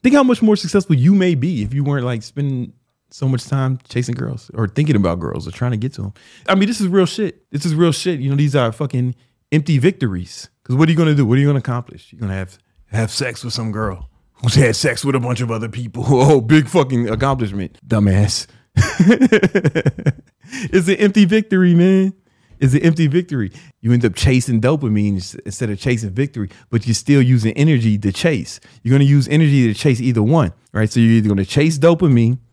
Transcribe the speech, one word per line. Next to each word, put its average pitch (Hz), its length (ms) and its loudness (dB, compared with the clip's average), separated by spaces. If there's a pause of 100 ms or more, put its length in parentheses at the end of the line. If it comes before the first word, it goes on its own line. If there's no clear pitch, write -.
Think 254 140 2
how 285 80 6
much 254 180 2
more 214 140 4
successful 185 400 0
you 139 180 4
may 180 220 2
be 135 260 -4
if 104 140 -6
you 143 80 -2
weren't, 139 220 -2
like, 117 180 -6
spending 135 500 -8 (380)
so - 160 -6
much 131 180 -2
time 135 320 -2 (100)
chasing 123 280 -6
girls 120 400 -10
or 110 120 -2
thinking 147 280 0
about 90 240 0
girls 78 280 -8
or 85 40 -12
trying 123 200 -4
to 113 60 -4
get 123 160 -6
to 101 120 -10
'em. 98 80 -10 (360)
I 196 60 2
mean, 196 120 2
this 214 140 -6
is 190 60 -2
real 185 180 2
shit. - 460 -6
This 147 160 -6
is 156 80 -2
real 170 160 2
shit. 170 280 -4
You 135 120 -4
know, 143 40 0
these 143 200 0
are 123 160 2
fucking 127 420 -4 (380)
empty 151 260 0
victories. 117 720 -4 (140)
'Cause 127 120 -4
what 160 140 4
are - 20 2
you 156 60 2
gonna 160 160 2
do? 143 140 2
What 120 100 2
are 139 40 2
you 143 60 2
gonna 139 120 0
accomplish? - 520 -10
You're 76 80 -20
gonna 98 140 -6
have, 95 240 -10 (300)
have 110 240 -4
sex 123 320 -8
with 120 100 -10
some 113 180 -6
girl 101 380 -8 (320)
who's 120 140 0
had 131 200 4
sex 120 300 -4
with 139 80 -2
a 135 60 0
bunch 120 200 -4
of 120 120 -4
other 113 180 -6
people. 120 360 -12
<laughs> 123 40 -4
Oh, 135 320 4
big 139 260 2
fucking 127 420 0
accomplishment, 110 680 -4 (100)
dumbass. 101 600 0 (280)
<laughs> - 1500 0 (500)
It's 180 160 2
an 196 80 2
empty 208 300 4
victory, 190 480 2
man. 190 400 4 (460)
It's 131 140 2
an 147 80 2
empty 160 260 2
victory. 139 440 -2 (300)
You 113 100 0
end 120 140 2
up 101 100 0
chasing 127 460 0
dopamine 107 540 0
ins-, 90 200 -10 (100)
instead 107 240 -8
of 101 100 -8
chasing 113 320 -4
victory, 113 380 -6 (200)
but 110 180 -2
you're 117 60 0
still 143 280 2
using 120 320 2
energy 123 440 2
to 101 140 -2
chase. 131 480 -4 (240)
You're 117 100 0
gonna 139 160 4
use 139 180 4
energy 143 400 2
to 107 60 0
chase 123 260 0
either 117 240 0
one, 120 300 2 (180)
right? 107 180 -2
So 120 100 -2
you're 113 140 4
either 110 160 2
gonna 98 160 0
chase 156 320 0
dopamine 135 600 2 (160)